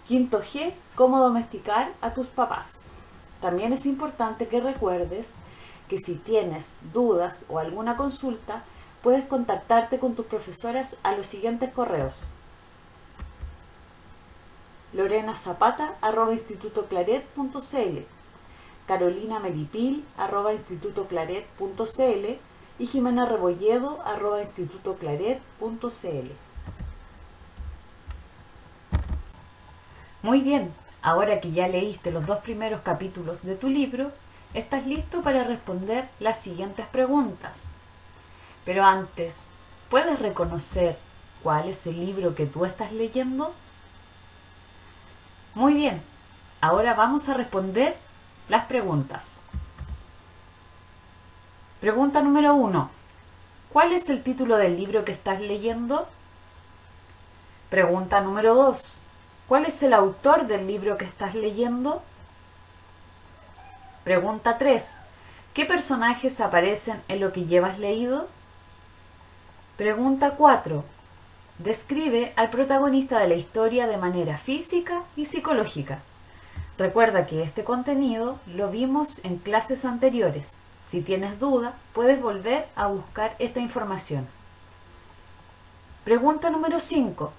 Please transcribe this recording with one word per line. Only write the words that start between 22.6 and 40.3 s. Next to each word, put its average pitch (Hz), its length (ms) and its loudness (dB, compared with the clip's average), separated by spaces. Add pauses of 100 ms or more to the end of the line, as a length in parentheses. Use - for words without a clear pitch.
y 240 60 -4
jimena 247 400 2
rebolledo 220 800 0
arroba 208 360 -2
instituto 190 560 -8
claret 180 440 -4 (200)
punto 226 300 -6
c 165 300 -6
l. 127 100 -10 (4000)
Muy 247 180 4
bien, 262 320 0 (300)
ahora 202 380 2
que 170 120 -6
ya 180 160 2
leíste 185 420 -2
los 160 160 -4
dos 202 120 -2
primeros 214 420 -6
capítulos 180 640 -6
de 190 120 -6
tu 254 140 -4
libro, 269 420 0 (440)
estás 240 320 -4
listo 320 360 -4
para 262 220 2
responder 226 640 -4 (100)
las 220 220 -2
siguientes 196 460 -10
preguntas. 254 800 0 (1000)
Pero 196 200 2
antes, 185 520 2 (540)
¿puedes 302 280 4
reconocer 170 800 -2 (440)